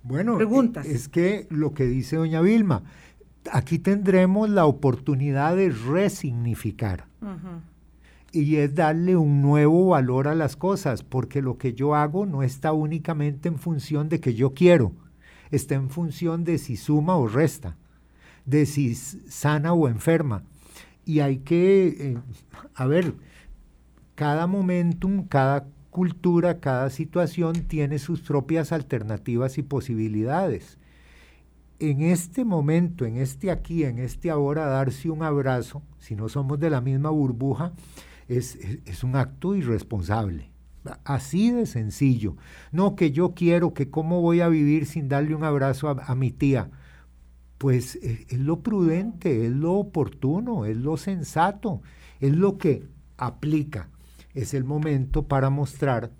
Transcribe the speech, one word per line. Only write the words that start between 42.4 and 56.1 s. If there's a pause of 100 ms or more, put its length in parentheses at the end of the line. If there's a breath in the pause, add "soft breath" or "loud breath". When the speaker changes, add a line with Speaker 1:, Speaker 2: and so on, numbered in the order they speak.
Speaker 1:
No,
que
yo
quiero,
que
cómo
voy
a
vivir
sin
darle
un
abrazo
a, (140)
a
mi
tía. (880 soft breath)
Pues,
eh,
es
lo
prudente,
es
lo
oportuno,
es
lo
sensato, (380 soft breath)
es
lo
que (340)
aplica. (420 soft breath)
Es
el
momento
para
mostrar